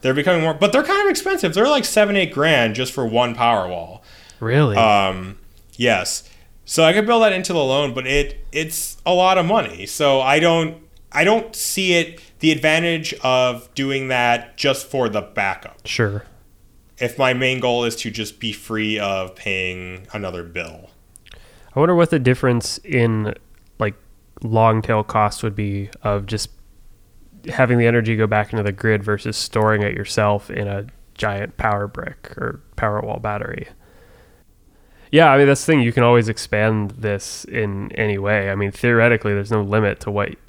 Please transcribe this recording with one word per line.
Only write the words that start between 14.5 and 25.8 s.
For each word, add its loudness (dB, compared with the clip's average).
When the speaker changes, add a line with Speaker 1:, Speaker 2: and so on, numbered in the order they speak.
Speaker 1:
just -2
for -2
the -2
backup. -8
Speaker 2:
Sure. -4
Speaker 1:
If -4
my 2
main -2
goal 0
is -4
to -8
just -10
be -6
free -4
of -4
paying -6
another -8
bill. -12
Speaker 2:
I -2
wonder 4
what 4
the 2
difference 2
in, 0
like, -2
long 4
tail 0
cost 0
would -4
be -6